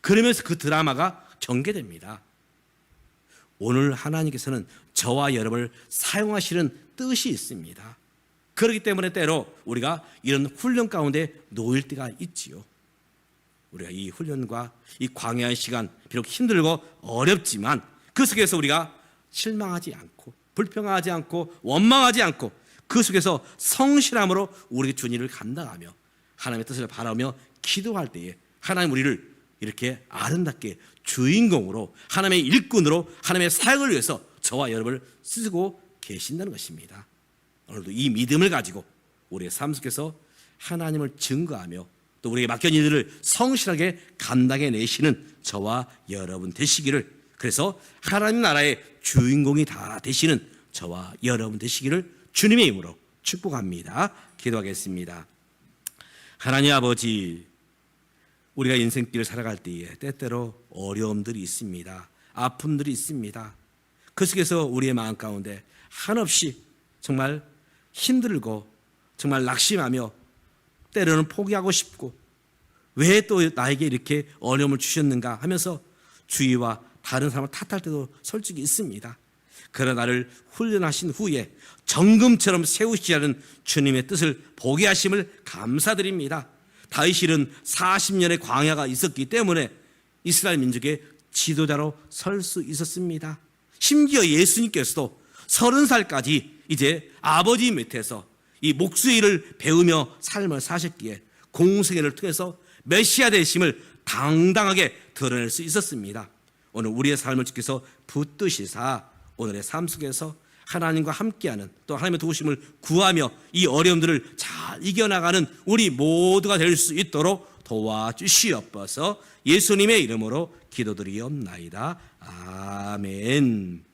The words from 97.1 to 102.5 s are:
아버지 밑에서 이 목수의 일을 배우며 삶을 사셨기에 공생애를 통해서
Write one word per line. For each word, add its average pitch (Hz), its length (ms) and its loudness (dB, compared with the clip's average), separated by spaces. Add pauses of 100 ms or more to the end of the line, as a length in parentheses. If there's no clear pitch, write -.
아버지 208 500 4
밑에서 117 560 -6 (340)
이 151 120 2
목수의 190 460 2
일을 202 400 2
배우며 160 640 4
삶을 180 400 -4
사셨기에 156 600 -8 (280)
공생애를 175 640 4
통해서 180 440 -6 (260)